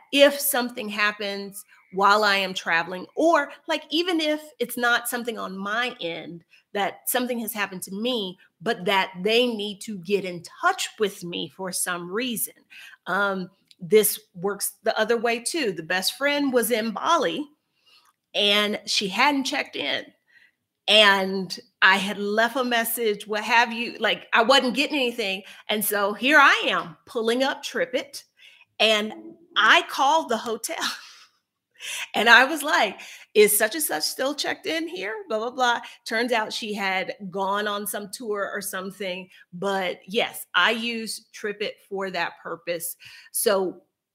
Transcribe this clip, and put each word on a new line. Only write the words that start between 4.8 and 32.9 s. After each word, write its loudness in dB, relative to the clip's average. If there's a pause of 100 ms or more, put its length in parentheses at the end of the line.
something -6
on -8
my -4
end, -10 (300)
that -4
something -2
has -8
happened -6
to -10
me, -4 (240)
but -4
that 0 (100)
they 4
need -6
to -10
get -2
in -10 (180)
touch 0 (100)
with -2
me -8
for -10
some -6
reason. -4 (540)
Um, 0 (300)
this 4 (160)
works -6 (100)
the 0
other 2
way 0
too. -2
The -8
best -2
friend 0
was 2
in -2
Bali 0 (880)
and 2
she -2
hadn't 2
checked -6
in. -4 (840)
And 4 (260)
I 8
had -4
left 0
a 0
message, -2
what -4
have 4
you, -6
like, 0
I 6
wasn't 4
getting 0
anything. -2 (260)
And -2
so 0
here 4
I 6
am -2
pulling 0
up -2
TripIt, -6 (560)
and 2 (420)
I 6
called 2
the 0
hotel -8
<laughs> -10
and 2
I 10
was -2
like, 0 (360)